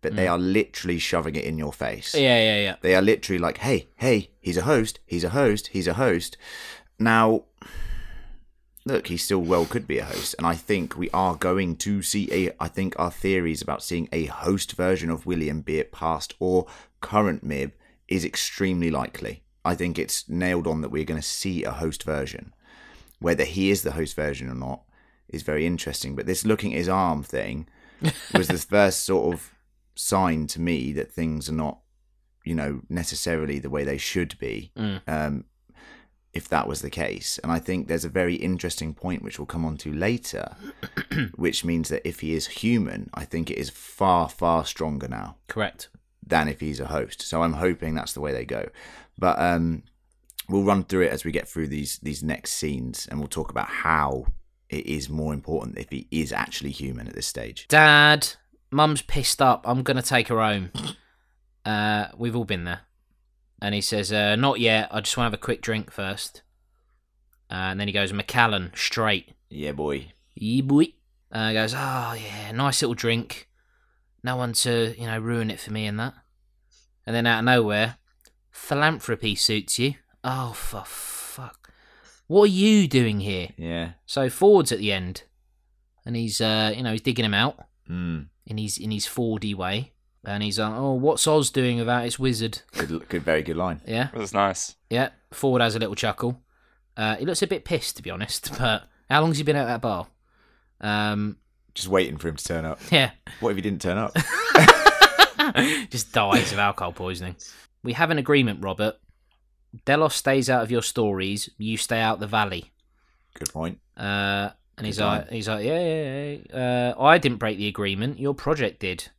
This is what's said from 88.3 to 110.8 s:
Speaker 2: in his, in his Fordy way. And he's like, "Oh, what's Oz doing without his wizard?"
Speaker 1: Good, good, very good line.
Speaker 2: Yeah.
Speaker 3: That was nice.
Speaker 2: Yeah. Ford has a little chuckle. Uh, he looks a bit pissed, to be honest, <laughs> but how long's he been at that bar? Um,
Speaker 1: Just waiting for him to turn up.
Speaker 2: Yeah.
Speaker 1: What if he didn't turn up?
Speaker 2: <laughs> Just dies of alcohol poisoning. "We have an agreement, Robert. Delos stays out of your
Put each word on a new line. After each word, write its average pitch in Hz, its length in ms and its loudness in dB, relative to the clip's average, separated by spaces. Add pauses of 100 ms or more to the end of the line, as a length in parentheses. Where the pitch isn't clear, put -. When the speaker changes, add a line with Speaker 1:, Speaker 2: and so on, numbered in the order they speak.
Speaker 2:
in 107 120 -6
his, 104 200 -6
in 107 120 -6
his 107 160 -2
Fordy 110 480 -2
way. 95 380 -4 (300)
And 101 200 -4
he's 104 160 -2
like, 110 160 0
"Oh, 135 180 0
what's 131 340 2
Oz 156 220 4
doing 123 300 2
without 120 260 2
his 120 140 -4
wizard?" 113 420 -2 (120)
Speaker 1:
Good, 80 360 -4
good, 85 140 -2
very 78 200 4
good 78 140 -4
line. 85 300 -2
Speaker 2:
Yeah. 117 260 -2
Speaker 3:
That - 80 -8
was 101 140 -6
nice. 98 420 2 (140)
Speaker 2:
Yeah. 123 180 0 (240)
Ford 127 300 2
has 113 120 2
a 113 40 -2
little 107 160 -2
chuckle. 120 480 -4 (520)
Uh, 110 220 -2
he 127 80 -6
looks 170 160 -2
a 202 60 0
bit 175 180 -4
pissed, - 320 -2
to - 60 -16
be 92 80 -8
honest, - 440 -6
<laughs> - 40 -10
but 113 260 0 (240)
how 147 140 6
long's 160 160 2
he 151 60 -2
been 147 120 2
at 143 80 0
that 117 160 -2
bar? 98 280 -2 (760)
Um, 104 560 -2 (360)
Speaker 1:
Just - 140 -8
waiting 92 300 2
for 82 100 -4
him 78 80 -6
to - 80 -10
turn 82 220 -4
up. 78 120 -6 (140)
Speaker 2:
Yeah. 139 200 6 (280)
Speaker 1:
What 113 100 0
if 101 60 0
he 95 60 -4
didn't 101 180 -2
turn 92 160 0
up? 110 180 -2
Speaker 2:
<laughs> 311 1800 6
Just - 220 -6
dies 107 400 4
of 101 60 -2
alcohol 98 340 0
poisoning. 90 440 -6 (460)
"We 120 120 -4
have 165 160 2
an 165 80 2
agreement, 127 440 4
Robert. 98 340 0 (880)
Delos 151 300 4
stays 135 360 2
out 123 120 4
of 110 80 -4
your 117 120 2